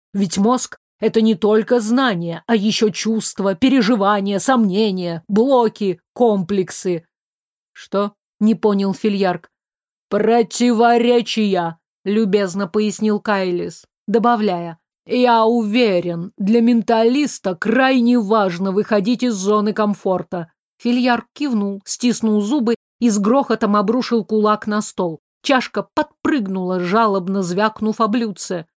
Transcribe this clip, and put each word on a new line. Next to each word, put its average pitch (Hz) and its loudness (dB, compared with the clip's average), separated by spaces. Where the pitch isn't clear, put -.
Ведь 196 -2
мозг — 240 0
это - 0
не 220 2
только 220 2
знания, 208 -2
а 226 2
еще 214 0
чувства, 202 -4
переживания, 202 2
сомнения, 190 0
блоки, 220 0
комплексы". 190 -2
"Что?" — 202 -6
не 214 2
понял 196 0
Фильярк. 190 -2
"Противоречия", 220 0
любезно 196 0
пояснил 214 -2
Кайлис, 180 -4
добавляя: 202 0
"Я 240 2
уверен, 202 0
для 220 2
менталиста 233 2
крайне 247 2
важно 196 0
выходить 208 0
из 247 0
зоны 208 0
комфорта". 185 -4
Фильярк 240 0
кивнул, 202 -4
стиснул 220 0
зубы 226 0
и 240 2
с 208 0
грохотом 220 0
обрушил 226 0
кулак 214 0
на 214 -2
стол. 175 -6
Чашка 240 -2
подпрыгнула, 190 -4
жалобно 196 0
звякнув 214 -2
о 220 2
блюдце. 202 -4